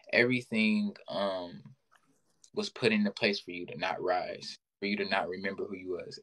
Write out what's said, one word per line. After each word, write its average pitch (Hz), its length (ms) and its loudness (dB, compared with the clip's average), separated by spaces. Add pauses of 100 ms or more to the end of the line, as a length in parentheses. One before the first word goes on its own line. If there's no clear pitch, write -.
(120)
Everything, 110 840 4 (140)
um, 95 540 -4 (920)
was 104 160 -2
put 113 220 2
into 104 180 4
place 101 300 2
for - 100 -12
you 87 160 -6
to 85 100 -12
not 90 260 -2
rise, 90 560 -2 (200)
for 101 80 -2
you 101 100 2
to 98 80 0
not 95 240 0
remember 95 360 -4
who 101 120 -8
you 92 140 -8
was. 87 320 -6